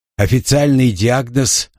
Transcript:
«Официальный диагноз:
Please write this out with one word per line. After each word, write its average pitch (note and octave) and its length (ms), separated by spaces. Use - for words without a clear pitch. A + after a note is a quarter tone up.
«Официальный C3 760
диагноз: A#2+ 880